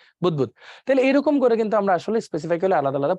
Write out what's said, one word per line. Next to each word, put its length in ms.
বুদবুদ। 260
তাহলে 220
এইরকম 360
করে 180
কিন্তু 200
আমরা 180
আসলে 180
স্পেসিফিক্যালি 540
আলাদা 200
আলাদা 180